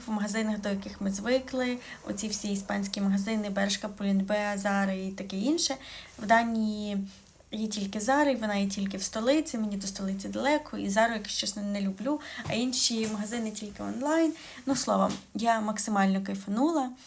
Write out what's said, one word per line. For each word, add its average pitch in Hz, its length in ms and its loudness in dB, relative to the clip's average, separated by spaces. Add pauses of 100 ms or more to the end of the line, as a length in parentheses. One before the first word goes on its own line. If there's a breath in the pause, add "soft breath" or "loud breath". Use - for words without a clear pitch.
в 220 40 -2
магазинах, 214 480 0
до 202 100 -2
яких 196 320 -4
ми 196 100 0
звикли, 247 680 0 (320 loud breath)
оці 214 180 -4
всі 214 240 -2
іспанські 202 500 -2
магазини, 196 480 2
Бершка, 196 380 0
Пулінбе, 202 680 2
Зари 196 500 0
і 190 60 -4
таке 196 260 -6
інше. 277 380 2 (440 loud breath)
В 220 60 -8
Данії 214 720 2 (540 loud breath)
є 214 160 -4
тільки 214 320 -4
Зари, 269 360 4
вона 214 200 -2
є 202 120 2
тільки 196 300 -4
в 196 60 -4
столиці, 262 540 2
мені 208 200 -2
до 190 100 -4
столиці 196 420 -4
далеко, 254 480 0
і 202 120 -2
Зару, 226 240 4
якщо 214 260 -4
чесно, 208 240 -4
не 202 180 -2
люблю, 214 400 -2 (260 loud breath)
а - 60 -2
інші 226 600 0
магазини 214 380 -4
тільки 208 320 -10
онлайн. 294 500 2 (320 loud breath)
Ну, 269 100 2
словом, 196 360 4 (220)
я 226 280 2
максимально 202 600 2
кайфанула, 247 680 0 (180 loud breath)